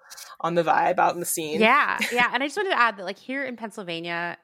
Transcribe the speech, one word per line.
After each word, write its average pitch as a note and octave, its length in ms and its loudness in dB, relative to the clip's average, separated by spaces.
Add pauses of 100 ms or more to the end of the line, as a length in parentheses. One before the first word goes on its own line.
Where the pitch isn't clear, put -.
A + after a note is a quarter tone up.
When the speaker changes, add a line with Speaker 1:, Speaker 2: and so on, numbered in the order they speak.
(400)
Speaker 1:
on E3+ 160 -2
the F3 80 4
vibe, F3 360 4
out E3+ 140 4
in E3+ 60 -8
the E3+ 60 -6
scene. D#3 280 -4
Speaker 2:
Yeah, A3+ 460 4
Speaker 1:
<laughs> G#3+ 120 -2
Speaker 2:
yeah. A#3+ 220 2
And A#3+ 100 -2
I D4 40 -2
just D4 100 -8
wanted F#4+ 140 -2
to B3+ 80 2
add A3+ 180 2
that, G3 80 -12
like, F#3+ 140 -8
here C4+ 260 -6
in B3+ 100 -8
Pennsylvania E3+ 880 -6